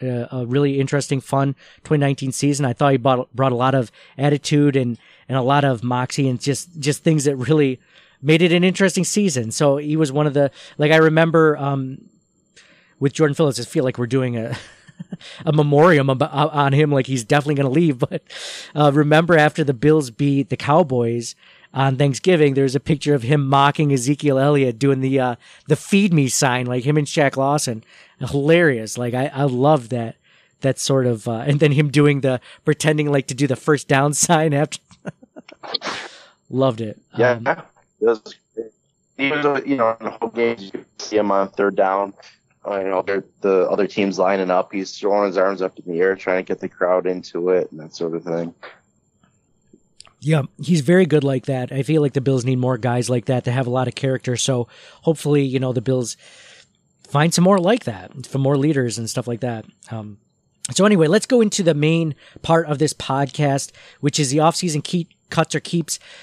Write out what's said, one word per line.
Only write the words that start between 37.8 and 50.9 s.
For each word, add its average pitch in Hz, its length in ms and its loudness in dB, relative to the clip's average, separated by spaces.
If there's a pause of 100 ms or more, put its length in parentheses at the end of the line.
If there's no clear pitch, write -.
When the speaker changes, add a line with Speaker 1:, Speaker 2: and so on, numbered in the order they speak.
Speaker 2:
It 107 60 0
was, 113 300 -2 (840)
even 143 240 -4
though, 143 140 0
you 277 200 -4
know, 113 220 0
in 107 80 -12
the 101 60 -6
whole 117 160 -8
game, 117 300 -2
you 98 120 -18
could 92 160 -16 (120)
see - 180 -6
him 104 160 0
on 98 160 0
third 98 260 -2
down. 98 400 0 (500)
Uh, 101 140 -6
you 95 100 -6
know, 95 140 -2
they're, 98 220 -4 (160)
the 95 280 2
other 95 200 0
team's 98 320 -2
lining 95 300 0
up. 92 220 0
He's 95 240 -8
throwing 101 300 0
his 92 100 -4
arms 95 260 0
up 92 160 -6
in 87 140 -12
the 82 80 -4
air, 95 140 2
trying 92 300 -4
to - 20 -14
get - 140 -6
the 92 80 -10
crowd 90 380 -2
into 90 440 -6
it 90 220 0
and 80 80 -18
that 80 160 -20
sort 82 180 -6
of 80 80 -8
thing. 85 320 -6 (1700)
Speaker 1:
Yeah, 147 220 0 (200)
he's 160 180 0
very 175 260 4